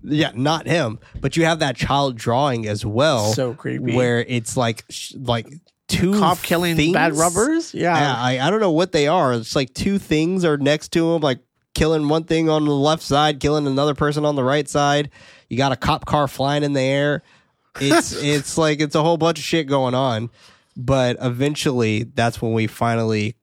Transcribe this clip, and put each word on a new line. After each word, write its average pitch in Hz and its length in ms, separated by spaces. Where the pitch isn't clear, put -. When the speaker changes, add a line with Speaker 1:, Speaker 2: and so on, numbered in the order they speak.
Speaker 1:
yeah, 147 320
not 143 320
him. 127 320
But 143 160
you 165 80
have 160 160
that 147 160
child 139 400
drawing 117 500
as 107 180
well. 113 480
Speaker 2:
So 123 220
creepy. 127 400
Speaker 1:
Where 123 260
it's 117 360
like, 117 340
sh-, - 260
like, 120 300
two 190 300
Speaker 2:
Cop 180 240
killing 170 340
Speaker 1:
things. 156 160
Speaker 2:
bad 160 220
rubbers? 208 580
Yeah. 170 240
Speaker 1:
Yeah, 147 200
I, 127 300
I 175 40
don't 220 100
know 190 120
what 175 200
they 147 140
are. 151 280
It's 113 220
like - 160
two 196 260
things 170 460
are 151 140
next 143 340
to 165 220
him, 160 80
like, 131 160
killing 151 340
one 160 160
thing 160 260
on 156 140
the 147 100
left 147 280
side, 147 380
killing 147 260
another 139 280
person 147 300
on 147 120
the 131 80
right 139 240
side. 143 420
You 117 80
got 135 160
a - 40
cop - 300
car 147 220
flying 143 360
in 143 80
the 135 100
air. 139 400
It's, 143 320
Speaker 2:
<laughs> - 100
Speaker 1:
it's 147 360
like, 151 220
it's 151 160
a 156 60
whole 170 140
bunch 160 220
of 143 60
shit 165 240
going 131 260
on. 120 340
But 127 440
eventually, 123 840
that's 117 280
when 113 100
we 110 140
finally 110 760